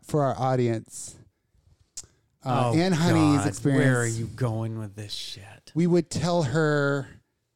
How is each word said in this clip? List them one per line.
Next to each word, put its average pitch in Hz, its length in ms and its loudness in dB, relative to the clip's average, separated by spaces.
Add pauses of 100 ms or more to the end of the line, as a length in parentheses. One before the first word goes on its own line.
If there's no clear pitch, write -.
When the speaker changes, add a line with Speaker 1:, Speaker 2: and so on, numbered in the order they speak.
Speaker 1:
for 147 200 -2
our 127 160 0
audience, 123 760 -2 (1300)
uh, 127 280 0
Speaker 2:
Oh, 156 40 4
Speaker 1:
and 180 160 2
Honey's 156 460 4
Speaker 2:
God, 143 80 0
Speaker 1:
experience, 139 380 0
Speaker 2:
where 123 160 2
are 117 60 0
you 113 200 -6
going 113 500 -4
with 104 180 -12
this 104 180 -12
shit? - 600 -16
Speaker 1:
we 170 140 2
would 175 240 2
tell 175 320 0
her 143 640 0 (480)